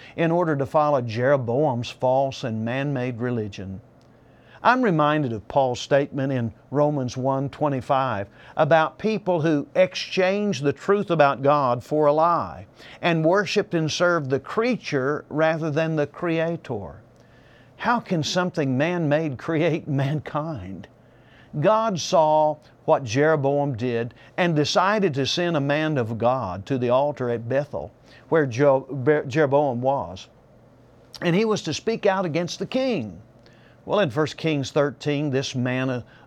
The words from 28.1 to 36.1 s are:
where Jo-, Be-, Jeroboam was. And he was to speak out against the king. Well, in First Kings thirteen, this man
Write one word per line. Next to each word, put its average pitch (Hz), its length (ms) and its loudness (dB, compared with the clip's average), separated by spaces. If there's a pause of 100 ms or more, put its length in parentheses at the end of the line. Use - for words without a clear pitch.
where 160 160 4
Jo-, 135 360 4
Be-, 139 460 0
Jeroboam 139 540 2
was. 123 480 -4 (920)
And 165 120 0
he 208 100 2
was 214 180 0
to 156 100 -4
speak - 320 -4
out 190 220 2
against 165 320 -4
the 196 80 -6
king. 185 560 -4 (640)
Well, 175 140 0
in 170 100 2
First 147 260 -2
Kings 147 340 -2
thirteen, 147 600 0
this 131 240 -2
man 127 480 -2 (240)